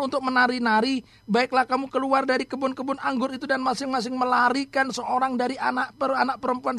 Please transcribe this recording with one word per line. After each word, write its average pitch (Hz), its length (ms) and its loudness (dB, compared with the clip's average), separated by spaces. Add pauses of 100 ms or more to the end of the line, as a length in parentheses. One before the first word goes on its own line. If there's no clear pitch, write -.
untuk 269 160 -2
menari-nari, 247 800 2 (240)
baiklah 254 400 2
kamu 262 240 -2
keluar 269 400 2
dari 262 160 2
kebun-kebun 269 560 -4
anggur 269 320 -2
itu 262 160 -8
dan 262 160 0
masing-masing 262 480 -2
melarikan 254 800 0
seorang 254 480 0
dari 254 160 -2
anak 254 400 -2
per-, 262 240 0
anak 254 240 -2
perempuan 254 360 -2